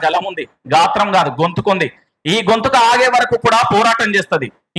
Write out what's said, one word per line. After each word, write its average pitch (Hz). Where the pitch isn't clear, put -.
గలం 175
ఉంది, 165
గాత్రం 202
కాదు 156
గొంతుకుంది. 175
ఈ -
గొంతుకు 226
ఆగే 247
వరకు 240
కూడా 226
పోరాటం 226
చేస్తది. 170